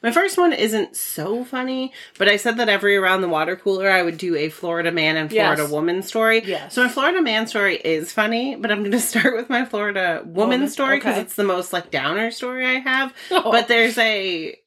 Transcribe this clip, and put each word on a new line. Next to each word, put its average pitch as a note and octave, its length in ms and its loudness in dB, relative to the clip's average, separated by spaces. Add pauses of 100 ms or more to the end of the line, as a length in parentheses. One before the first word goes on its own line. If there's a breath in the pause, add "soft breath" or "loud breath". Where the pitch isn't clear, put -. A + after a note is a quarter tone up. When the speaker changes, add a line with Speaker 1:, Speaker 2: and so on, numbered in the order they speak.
Speaker 1:
My A#3 100 2
first F4+ 280 2
one F4 140 6
isn't G#3+ 420 0
so G#3+ 480 -4
funny, C4 500 -4 (240 loud breath)
but G3 100 4
I G#3 100 6
said A3+ 200 -2
that A#3 100 2
every G3+ 300 4
Around F#3+ 240 4
the F3+ 80 0
Water D#3+ 260 0
Cooler F#3+ 360 0
I F#3 100 6
would E3+ 160 -2
do F3 180 -2
a D3+ 140 -2
Florida E3+ 420 -2
man D#3+ 260 0
and D#3 120 -2
Florida F3+ 320 2
Speaker 2:
Yes. D3 100 -2
Speaker 1:
woman E3+ 300 0
story. A3 440 2
Speaker 2:
Yes. F3+ 280 -8
Speaker 1:
So B3 80 2
my B3 80 4
Florida D#4 320 0
man A3+ 240 0
story G3+ 300 0
is D#3+ 360 -2
funny, A#3 440 -2
but G#3+ 160 -4
I'm G#3 100 -2
gonna G3+ 180 0
<laughs> - 0 -
start A#3+ 360 0
with B3 160 -6
my B3 140 0
Florida G3 600 -4
woman E3 80 -16 (280)
Speaker 2:
Woman, C#4+ 80 0
Speaker 1:
story C#4 300 -2
'cause C#4 120 -2
Speaker 2:
okay. G3+ 100 -2
Speaker 1:
it's - 140 -12
the G3+ 80 0
most, F3+ 300 -2
like, F3 180 -6
downer E3+ 400 -2
story B3+ 340 -6
I B3+ 140 0
have. C4 340 -2 (160 loud breath)
Speaker 2:
Oh. F4+ 220 2
Speaker 1:
But A#3 160 4
there's A#3 320 2
a F#3+ 680 0